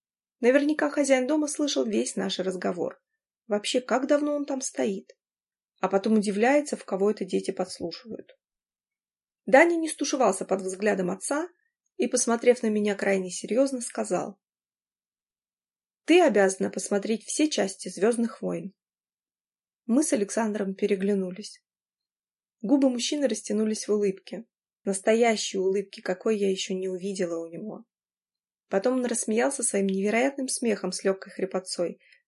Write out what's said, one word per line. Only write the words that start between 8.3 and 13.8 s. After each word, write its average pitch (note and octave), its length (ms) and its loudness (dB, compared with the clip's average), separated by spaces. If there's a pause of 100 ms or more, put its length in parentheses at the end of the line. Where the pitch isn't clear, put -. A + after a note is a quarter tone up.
Даня E4 300 8
не D#4+ 140 -2
стушевался B3+ 560 0
под G3 160 -2
взглядом F#3+ 500 -2
отца C#4+ 360 -4 (500)
и, B3 100 0
посмотрев A#3+ 560 2
на A3+ 40 0
меня G#3 280 0
крайне F#3+ 340 0
серьезно, B3+ 520 0